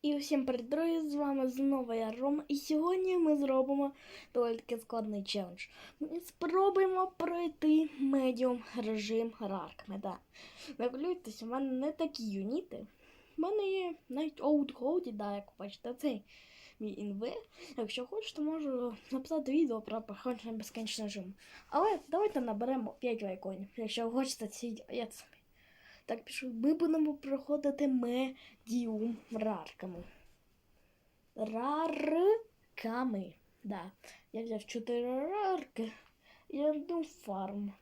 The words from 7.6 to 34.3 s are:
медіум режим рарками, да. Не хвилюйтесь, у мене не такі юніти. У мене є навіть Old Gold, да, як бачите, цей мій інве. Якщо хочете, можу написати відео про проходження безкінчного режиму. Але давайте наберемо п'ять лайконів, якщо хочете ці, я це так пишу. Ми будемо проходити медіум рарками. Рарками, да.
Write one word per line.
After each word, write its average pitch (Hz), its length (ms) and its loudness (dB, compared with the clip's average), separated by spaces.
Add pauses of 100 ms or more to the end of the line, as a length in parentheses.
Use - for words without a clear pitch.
медіум 254 640 4 (140)
режим 220 640 0
рарками, 190 600 -6
да. 190 160 -4 (600)
Не 247 100 0
хвилюйтесь, 269 540 -4
у 226 40 -8
мене 262 260 -2
не 269 200 0
такі 311 380 -4
юніти. 208 560 -4 (520)
У 311 40 0
мене 403 260 0
є 370 260 -2 (140)
навіть 302 320 -4
Old 285 320 4
Gold, 285 400 0
да, 208 220 -4
як 202 240 -8
бачите, 202 360 -10
цей 254 300 -2 (560)
мій 214 180 -4
інве. 208 340 -4 (440)
Якщо 247 300 -4
хочете, 427 360 -6
можу 269 540 -2 (160)
написати 269 400 -2
відео 269 280 4
про 220 220 -4
проходження 226 500 -6
безкінчного 220 560 -6
режиму. 196 240 -8 (360)
Але 359 300 4 (100)
давайте 370 320 2
наберемо 240 600 -2
п'ять 226 220 -2
лайконів, 190 540 -6
якщо 226 340 -2
хочете 254 360 0
ці, 233 440 -8
я 233 160 -2
це - 180 -16 (840)
так 233 180 -6
пишу. - 280 -8
Ми 247 220 4
будемо 311 400 4
проходити 285 720 0
медіум 240 1300 0 (120)
рарками. 185 720 -4 (1300)
Рарками, 269 2000 0 (280)
да. 190 300 -8 (400)